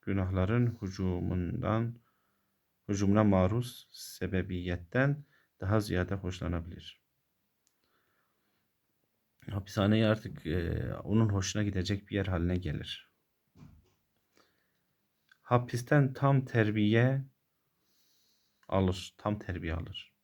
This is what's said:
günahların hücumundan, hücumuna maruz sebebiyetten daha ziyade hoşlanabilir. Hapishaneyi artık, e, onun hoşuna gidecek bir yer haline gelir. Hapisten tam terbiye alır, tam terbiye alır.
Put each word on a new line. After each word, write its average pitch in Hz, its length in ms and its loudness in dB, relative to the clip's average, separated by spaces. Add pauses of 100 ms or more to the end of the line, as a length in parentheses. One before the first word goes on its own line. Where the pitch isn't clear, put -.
günahların 98 800 0
hücumundan, 92 1160 -2 (880)
hücumuna 101 360 4
maruz 101 680 2
sebebiyetten 92 1300 -4 (360)
daha 104 200 2
ziyade 92 340 -2
hoşlanabilir. 87 840 -8 (2500)
Hapishaneyi 104 560 2
artık, 110 400 -2
e, 82 480 -2
onun 110 340 0
hoşuna 98 340 -2
gidecek 98 460 -4
bir 101 60 -8
yer 98 120 0
haline 90 300 0
gelir. - 540 -8 (2250)
Hapisten 123 680 2
tam 135 320 2
terbiye 113 800 4 (1400)
alır, 92 500 0
tam 107 200 -4
terbiye 87 360 -6
alır. - 500 -10